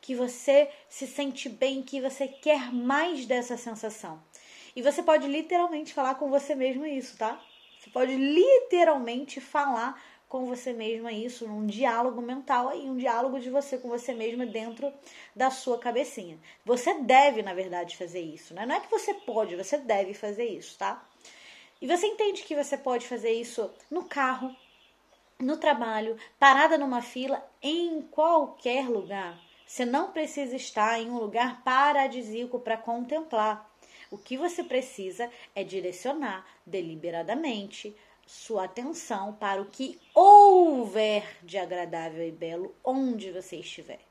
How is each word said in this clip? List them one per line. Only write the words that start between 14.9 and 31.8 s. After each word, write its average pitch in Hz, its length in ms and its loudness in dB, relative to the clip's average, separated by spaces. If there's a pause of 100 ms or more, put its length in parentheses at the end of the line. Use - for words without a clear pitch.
da 254 160 0
sua 247 260 -4
cabecinha. 233 640 -6 (260)
Você 247 360 0
deve, 262 420 6
na 196 100 -6
verdade, 175 420 -6
fazer 175 260 -10
isso, 156 340 -14
né? 202 100 -8
Não 262 80 -2
é 349 60 0
que - 100 -14
você 415 240 -2
pode, 214 420 -4
você 190 220 -4
deve 202 380 0
fazer 208 300 -6
isso, 175 300 -10
tá? 202 320 -8 (720)
E 330 60 -10
você 349 220 2
entende 415 340 -2
que - 140 -8
você 285 200 -2
pode 247 300 -4
fazer 226 260 -4
isso 226 380 -4 (220)
no 349 140 -6
carro, 254 500 -4 (840)
no 262 180 -2
trabalho, 226 600 -2 (220)
parada 294 400 8
numa 254 240 -2
fila, 254 440 -6 (140)
em 320 400 -4
qualquer 277 880 0
lugar. 190 500 -6 (280)
Você - 180 -6
não 294 260 -2
precisa 285 440 -6
estar 226 440 -2
em 226 120 -8
um 247 80 -6
lugar 233 440 -4
paradisíaco 254 960 0